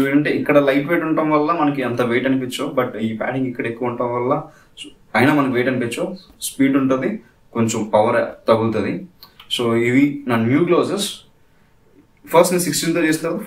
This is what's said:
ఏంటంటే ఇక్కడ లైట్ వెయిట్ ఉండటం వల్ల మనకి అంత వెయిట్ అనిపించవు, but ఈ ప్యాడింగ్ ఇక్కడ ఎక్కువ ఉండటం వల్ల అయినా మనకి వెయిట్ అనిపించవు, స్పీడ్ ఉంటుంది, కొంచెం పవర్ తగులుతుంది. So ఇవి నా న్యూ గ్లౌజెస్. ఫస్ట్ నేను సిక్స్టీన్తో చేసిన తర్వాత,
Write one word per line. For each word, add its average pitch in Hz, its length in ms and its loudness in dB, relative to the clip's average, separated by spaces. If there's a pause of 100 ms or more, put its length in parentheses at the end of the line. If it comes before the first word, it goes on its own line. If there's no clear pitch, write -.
ఏంటంటే 147 320 2
ఇక్కడ 147 180 2 (100)
లైట్ 143 220 2
వెయిట్ 170 180 2
ఉండటం 156 280 0
వల్ల 151 140 2 (120)
మనకి 139 280 0
అంత 120 120 -2 (100)
వెయిట్ 127 180 0
అనిపించవు, 131 400 -2 (100)
but 120 120 -2 (160)
ఈ - 20 -2 (120)
ప్యాడింగ్ 127 300 -2
ఇక్కడ - 200 -6
ఎక్కువ 120 200 -4
ఉండటం 120 260 -4
వల్ల 123 160 0 (840)
అయినా 143 200 4
మనకి 127 180 0
వెయిట్ 123 160 0
అనిపించవు, 123 380 -4 (380)
స్పీడ్ 135 340 0
ఉంటుంది, 131 280 0 (460)
కొంచెం 113 240 0 (140)
పవర్ 117 240 4 (320)
తగులుతుంది. 113 440 2 (600)
So 120 80 -2 (260)
ఇవి 135 140 4 (260)
నా 117 60 2 (120)
న్యూ 139 120 4 (100)
గ్లౌజెస్. 165 380 0 (1200)
ఫస్ట్ 175 220 6
నేను 175 120 0
సిక్స్టీన్తో 165 420 0
చేసిన 156 180 0
తర్వాత, 165 220 -4